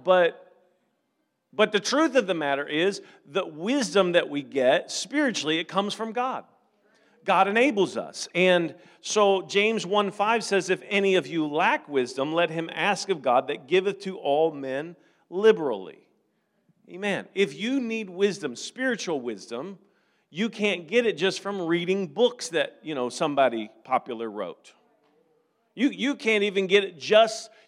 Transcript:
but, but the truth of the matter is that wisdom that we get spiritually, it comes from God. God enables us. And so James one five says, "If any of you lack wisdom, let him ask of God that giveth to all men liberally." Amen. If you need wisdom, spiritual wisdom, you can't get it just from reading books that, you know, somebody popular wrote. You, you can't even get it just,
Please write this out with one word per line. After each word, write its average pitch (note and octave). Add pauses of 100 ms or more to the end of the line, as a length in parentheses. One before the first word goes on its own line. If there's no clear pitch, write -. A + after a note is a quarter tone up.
but, F3 (1000)
but G#3+
the G#3
truth C#4
of A3
the F#3
matter C#3+
is F3 (260)
that D#3+
wisdom F#3+
that E3+
we C#3+
get C3
spiritually, G3
it F3
comes G3
from A3+
God. B3 (800)
God F#3+
enables G3+
us. -
And F3 (240)
so G3
James G3+
one G3+
five G#3+
says, F#3+
"If F3+
any G3
of C#3+
you D#3
lack F#3
wisdom, C3+
let E3+
him E3
ask F3+
of F3
God C3
that C#3+
giveth F#3+
to F#3+
all D3+
men C#3+ (320)
liberally." D#3+ (880)
Amen. F3+
If F#3+
you A#3+
need A3+
wisdom, E3+
spiritual A3
wisdom, A#2+ (500)
you G3+
can't F#3
get A#3
it F3
just F#3
from G3
reading F3
books A3+
that, D#3
you D#3
know, B2
somebody B2+ (120)
popular A#2+
wrote. G2 (1000)
You, B3
you G#3+
can't G#3+
even G3
get G3
it F3+
just, G#3+ (180)